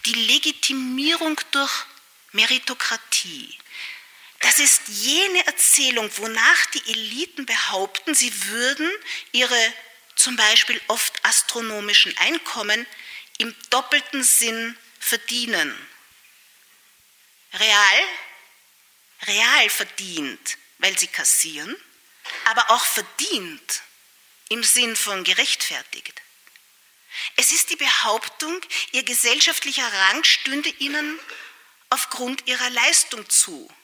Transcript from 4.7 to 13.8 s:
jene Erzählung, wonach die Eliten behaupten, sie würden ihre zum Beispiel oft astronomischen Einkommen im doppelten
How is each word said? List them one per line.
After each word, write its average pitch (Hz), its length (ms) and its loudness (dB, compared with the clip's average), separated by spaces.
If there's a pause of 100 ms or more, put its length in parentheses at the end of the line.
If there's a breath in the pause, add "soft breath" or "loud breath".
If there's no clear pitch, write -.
jene 320 580 0
Erzählung, 247 720 2
wonach 226 560 4
die 226 180 -6
Eliten 233 540 -6
behaupten, 214 680 -2
sie 214 340 0
würden 269 440 0 (400 loud breath)
ihre 240 420 2 (440)
zum 254 180 2
Beispiel 220 520 4
oft - 360 -2
astronomischen 208 920 0
Einkommen 220 680 -2 (520 loud breath)
im 226 180 -4 (140)
doppelten 262 560 0